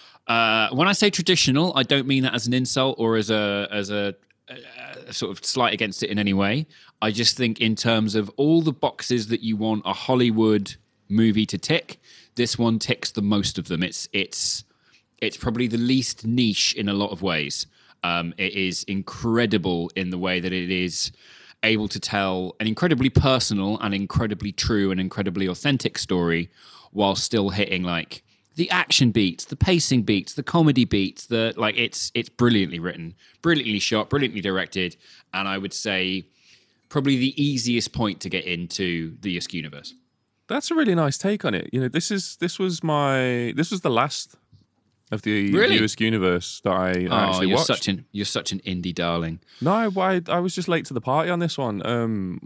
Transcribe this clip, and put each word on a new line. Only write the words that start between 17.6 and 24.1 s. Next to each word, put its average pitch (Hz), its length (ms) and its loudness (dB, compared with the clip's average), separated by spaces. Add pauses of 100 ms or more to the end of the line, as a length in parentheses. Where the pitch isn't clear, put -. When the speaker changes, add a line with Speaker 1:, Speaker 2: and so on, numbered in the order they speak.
Speaker 1:
Um, 85 360 -2
it 95 160 -2
is 92 300 -2
incredible 98 1080 0
in 92 160 -4
the 92 80 -4
way 92 220 -2
that 90 120 -4
it 90 180 -2
is 90 420 -2 (520)
able 110 240 2
to - 120 -8
tell 92 580 -2
an 107 80 -2
incredibly 131 440 2
personal 110 720 2
and 101 140 -2
incredibly 101 560 -2